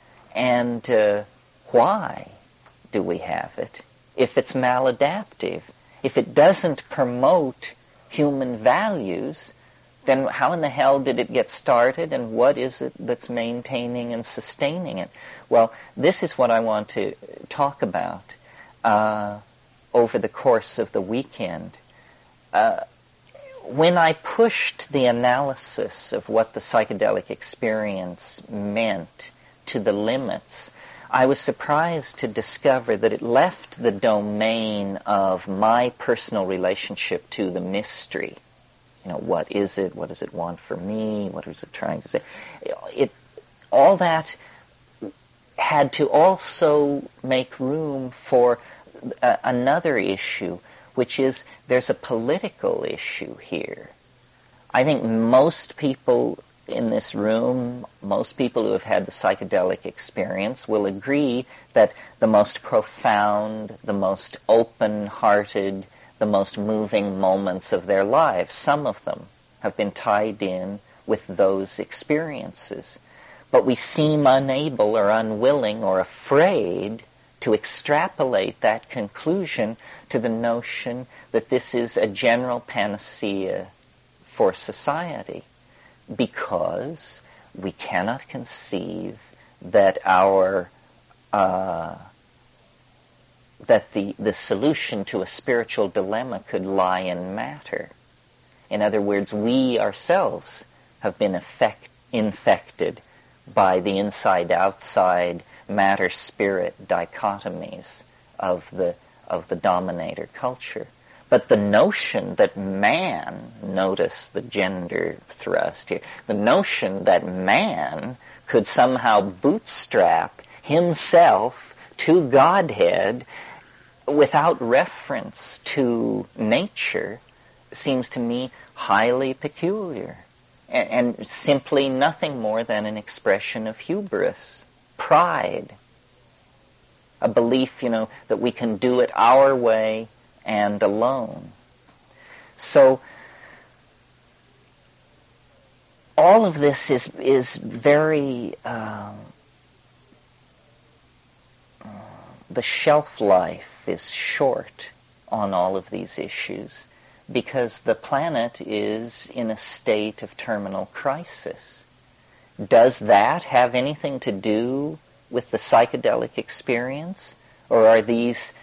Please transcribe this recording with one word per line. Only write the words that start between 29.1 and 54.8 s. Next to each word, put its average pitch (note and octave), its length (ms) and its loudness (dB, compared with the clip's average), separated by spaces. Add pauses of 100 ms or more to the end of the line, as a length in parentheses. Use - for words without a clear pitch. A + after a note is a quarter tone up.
to - 140 -4
the G#2 120 0
limits, A2+ 800 -4 (400)
I B2+ 160 2
was C3+ 140 2
surprised D#3 800 -4
to B2 80 -6
discover A#2 680 0
that G#2+ 160 2
it A#2+ 120 -6
left C3 580 0
the A#2 100 2
domain G#2 1080 -2
of G2 500 0
my A2+ 500 2
personal A2+ 480 -4
relationship F#2 840 -4
to G2 180 -4
the F2+ 120 -4
mystery. - 720 -8 (720)
You F#2 60 -10
know, D#2+ 80 -6
what E2+ 320 -2
is G2 260 -2
it? F#2+ 180 -2
What - 140 -8
does - 140 -12
it - 100 -10
want E2+ 260 -8
for - 160 -10
me? G#2 540 -6
What E2 180 -10
is - 140 -14
it - 100 -18
trying D#2 300 -6
to - 80 -18
say? - 120 -2 (720)
It, - 200 -2 (600)
all E3 260 8
that E3 380 0 (1200)
had C#3+ 340 2
to D3 160 0
also D3 960 2 (160)
make C3 360 -2
room C3+ 500 -4
for, B2 480 2 (640)
uh, A#2+ 220 4
another C3 520 0
issue, F#2+ 600 -4 (380)
which B2 240 -2
is C3 240 0 (240)
there's B2+ 220 2
a C3 40 2
political B2 960 -4
issue - 500 -10
here. - 520 -10 (840)
I - 100 4